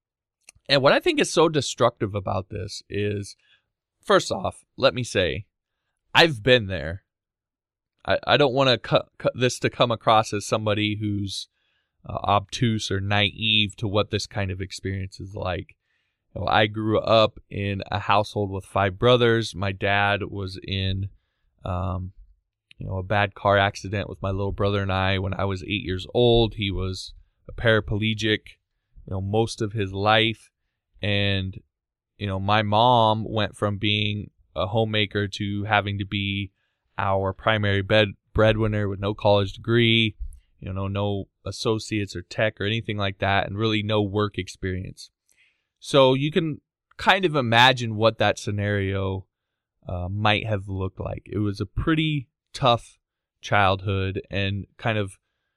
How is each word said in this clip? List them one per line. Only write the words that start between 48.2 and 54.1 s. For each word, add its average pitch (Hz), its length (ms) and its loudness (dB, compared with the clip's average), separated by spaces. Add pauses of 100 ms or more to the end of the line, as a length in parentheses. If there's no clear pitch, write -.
scenario, 98 880 -2 (640)
uh, 90 200 -6
might 104 380 0
have 101 220 -4
looked 95 320 -6
like. - 280 -8
It 92 100 -6
was 104 220 -2
a 101 60 -4
pretty 156 600 -2 (240)
tough - 480 0 (400)
childhood 95 920 0